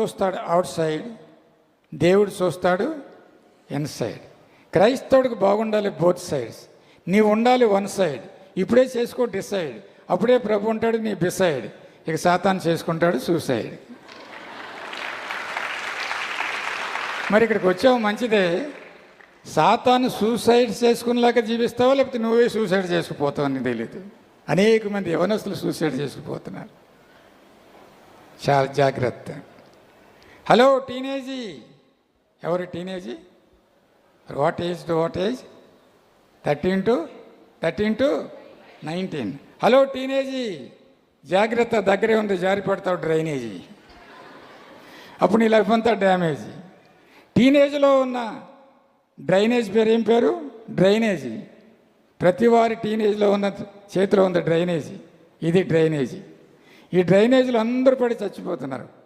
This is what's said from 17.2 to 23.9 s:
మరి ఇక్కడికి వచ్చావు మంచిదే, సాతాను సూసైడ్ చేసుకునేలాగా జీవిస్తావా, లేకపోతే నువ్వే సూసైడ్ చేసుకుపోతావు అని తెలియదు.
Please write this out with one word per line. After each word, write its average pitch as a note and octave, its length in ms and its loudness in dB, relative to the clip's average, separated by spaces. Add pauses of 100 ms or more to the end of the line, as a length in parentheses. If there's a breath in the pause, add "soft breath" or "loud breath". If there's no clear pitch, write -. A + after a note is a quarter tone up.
మరి A3 100 6
ఇక్కడికి G#3 240 0
వచ్చావు B3 320 4
మంచిదే, G#3+ 680 0 (800)
సాతాను A#3 600 2
సూసైడ్ A#3 760 0
చేసుకునేలాగా A#3+ 560 2
జీవిస్తావా, A#3 540 0
లేకపోతే C4 240 0
నువ్వే A3+ 300 2
సూసైడ్ F#3+ 420 -2
చేసుకుపోతావు D3 560 -2
అని C3+ 180 -4
తెలియదు. A#2+ 400 -6 (440)